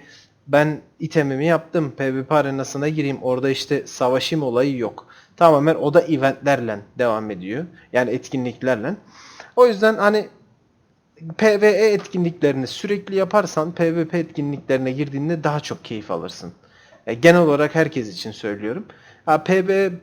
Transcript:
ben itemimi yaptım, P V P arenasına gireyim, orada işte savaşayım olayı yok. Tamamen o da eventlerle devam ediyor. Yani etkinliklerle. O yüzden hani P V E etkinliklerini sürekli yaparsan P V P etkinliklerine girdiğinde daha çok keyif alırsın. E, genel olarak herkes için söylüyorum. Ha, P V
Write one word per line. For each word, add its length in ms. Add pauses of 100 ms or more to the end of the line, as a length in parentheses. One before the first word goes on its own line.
(480)
ben 340 (180)
itemimi 460
yaptım, 520
P 180
V 80
P 120
arenasına 540
gireyim, 320
orada 280
işte 380
savaşayım 560
olayı 340
yok. 300 (300)
Tamamen 380
o 180
da 80
eventlerle 800 (180)
devam 340
ediyor. 340 (280)
Yani 180
etkinliklerle. 840 (600)
O 120
yüzden 280
hani 340 (1080)
P 240
V 60
E 260
etkinliklerini 720
sürekli 480
yaparsan 560
P 240
V 120
P 100
etkinliklerine 720
girdiğinde 520
daha 160
çok 260
keyif 260
alırsın. 420 (540)
E, 60
genel 280
olarak 340
herkes 380
için 180
söylüyorum. 540 (400)
Ha, 180
P 240
V 240 (120)